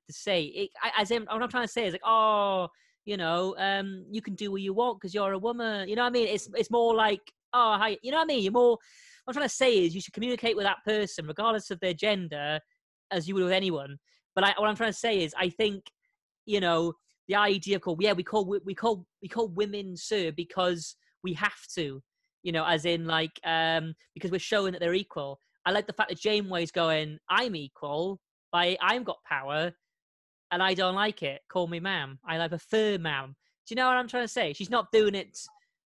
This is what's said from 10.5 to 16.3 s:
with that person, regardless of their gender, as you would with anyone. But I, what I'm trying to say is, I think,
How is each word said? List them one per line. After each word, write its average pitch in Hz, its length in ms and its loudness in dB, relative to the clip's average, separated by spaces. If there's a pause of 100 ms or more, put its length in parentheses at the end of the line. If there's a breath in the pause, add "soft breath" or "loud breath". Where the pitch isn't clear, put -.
with 202 100 -2
that 196 200 0
person, 208 420 -2
regardless 208 420 -2
of 185 120 -6
their 185 120 0
gender, 156 680 -2 (520)
as 170 160 -2
you 196 80 -2
would 185 80 2
with 180 100 2
anyone. 151 440 -2 (380)
But 190 100 4
I, 196 120 6
what 208 120 2
I'm 208 60 -2
trying 226 180 0
to - 40 -8
say 214 260 0
is, 151 140 -4
I 185 120 0
think, 202 340 -2 (640)